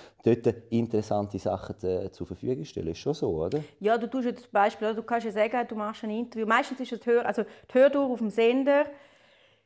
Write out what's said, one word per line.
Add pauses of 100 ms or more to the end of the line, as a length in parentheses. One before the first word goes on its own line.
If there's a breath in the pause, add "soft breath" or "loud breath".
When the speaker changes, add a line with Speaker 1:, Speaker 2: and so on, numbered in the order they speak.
(240 loud breath)
Speaker 1:
dort (220)
interessante
Sachen
zu,
zur
Verfügung
stellen,
ist
schon
so,
oder? (200 loud breath)
Speaker 2:
Ja,
du
tust
jetzt
zum
Beispiel,
oder?
Du
kannst
ja
sagen,
du
machst
ein
Interview,
meistens
ist
es
die
Hör-,
also
die
Hörtour
auf
dem
Sender, (800 loud breath)